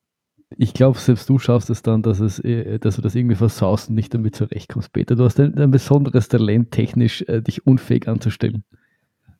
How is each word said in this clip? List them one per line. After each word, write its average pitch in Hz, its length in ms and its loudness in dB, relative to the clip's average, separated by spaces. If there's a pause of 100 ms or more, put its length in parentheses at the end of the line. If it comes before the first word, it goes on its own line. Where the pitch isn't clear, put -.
(560)
Ich 110 180 -2
glaub, 131 220 4
selbst - 320 0
du 135 100 4
schaffst 120 320 0
es 113 120 -6
dann, 110 200 0
dass 104 180 0
es, 104 180 -2
äh, 110 400 -4
dass 107 180 -2
du - 60 -6
das 107 140 -2
irgendwie 120 200 0
versaust 104 520 0
und 110 80 -2
nicht 110 180 -4
damit 110 220 -4
zurechtkommst, - 560 -8
Peter. - 240 0
Du 123 80 4
hast 123 160 2
ein, 143 180 2
ein 147 140 4
besonderes 139 560 2
Talent, 113 420 2
technisch, - 520 0
äh, 110 200 -4
dich - 240 -6
unfähig 127 420 0
anzustellen. 113 540 -4 (760)